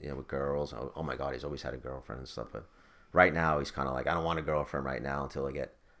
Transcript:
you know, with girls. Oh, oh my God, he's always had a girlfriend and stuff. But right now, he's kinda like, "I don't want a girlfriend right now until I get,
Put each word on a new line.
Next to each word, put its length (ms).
you 80
know, 80
with 120
girls. 440
Oh, 220
oh 80
my 140
God, 180
he's 100
always 180
had 120
a 40
girlfriend 420
and 80
stuff. 240
But 140
right 200
now, 280
he's 100
kinda 200
like, 160
"I 80
don't 100
want 140
a 40
girlfriend 420
right 180
now 220
until 220
I 60
get, 240